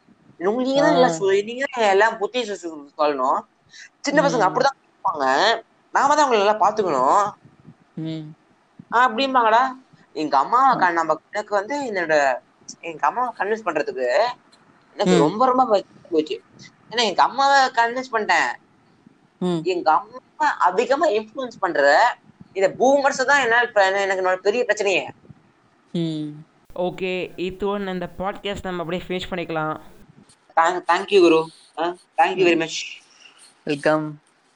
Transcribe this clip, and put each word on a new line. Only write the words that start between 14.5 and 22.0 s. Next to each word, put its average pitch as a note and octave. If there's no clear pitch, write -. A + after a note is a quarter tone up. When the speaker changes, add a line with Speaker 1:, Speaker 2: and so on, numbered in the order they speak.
Speaker 1:
எனக்கு F3+
Speaker 2:
ம். -
Speaker 1:
ரொம்ப, F#3+
ரொம்ப B3+
ப-, G#3
போச்சு. D#3
ஏன்னா, A#3
எங்க F3+
அம்மாவை C4
கன்வின்ஸ் A#3+
பண்ணிட்டேன். F3+
Speaker 2:
ம். F3+
Speaker 1:
எங்க E3+
அம்மா -
அதிகமா A3+
இன்ஃப்ளூயன்ஸ் A3
பண்ற, E3